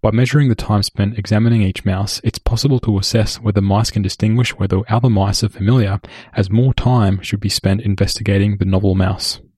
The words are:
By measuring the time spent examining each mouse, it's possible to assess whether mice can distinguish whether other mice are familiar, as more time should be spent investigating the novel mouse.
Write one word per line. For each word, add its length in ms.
By 80
measuring 400
the 40
time 280
spent 360
examining 440
each 240
mouse, 360
it's 160
possible 420
to 180
assess 420
whether 220
mice 280
can 120
distinguish 560
whether 240
other 160
mice 340
are 60
familiar, 540
as 160
more 240
time 480
should 180
be 80
spent 320
investigating 760
the 80
novel 280
mouse. 460